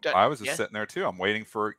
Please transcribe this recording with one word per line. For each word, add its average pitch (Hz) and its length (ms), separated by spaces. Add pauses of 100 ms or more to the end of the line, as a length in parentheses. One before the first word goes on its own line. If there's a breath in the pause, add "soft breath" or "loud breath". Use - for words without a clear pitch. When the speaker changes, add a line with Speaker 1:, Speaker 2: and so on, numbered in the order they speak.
Speaker 1:
d-, 156 80
Speaker 2:
I 101 160
was 139 140
just 135 80
Speaker 1:
yeah. 143 80
Speaker 2:
sitting - 180
there 107 100
too. 180 220
I'm 92 100
waiting 104 300
for, 107 320